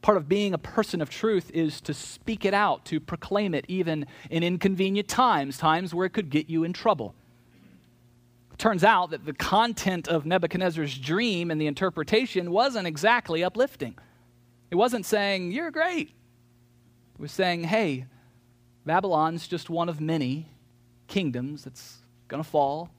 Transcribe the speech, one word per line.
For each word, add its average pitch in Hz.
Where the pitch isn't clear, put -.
Part 208
of 147
being 196
a 156
person -
of 147
truth 214
is 160
to 185
speak -
it 202
out, 202
to 156
proclaim 196
it, 135
even 165
in 165
inconvenient 190
times, 165
times 165
where 180
it 180
could 175
get 147
you 165
in 175
trouble. 156
It -
turns 196
out 196
that 151
the 151
content 196
of 151
Nebuchadnezzar's 165
dream 175
and 156
the 156
interpretation 175
wasn't 220
exactly 170
uplifting. 185
It 175
wasn't 233
saying, 196
"You're 311
great." 330
It -
was 147
saying, 175
"Hey, 160
Babylon's 165
just 170
one 170
of 156
many 156
kingdoms 139
that's -
gonna 143
fall. 151